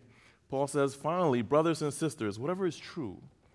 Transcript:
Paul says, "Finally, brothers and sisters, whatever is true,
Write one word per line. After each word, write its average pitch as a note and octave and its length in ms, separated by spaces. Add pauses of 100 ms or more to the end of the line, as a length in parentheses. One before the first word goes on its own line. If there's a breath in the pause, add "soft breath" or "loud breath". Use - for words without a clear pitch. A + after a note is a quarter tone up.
(480 soft breath)
Paul C#3 200
says, C#3 260
"Finally, D3+ 480
brothers D#3 400
and D3 100
sisters, G#2+ 460
whatever F3+ 260
is E3+ 120
true, - 440 (340 soft breath)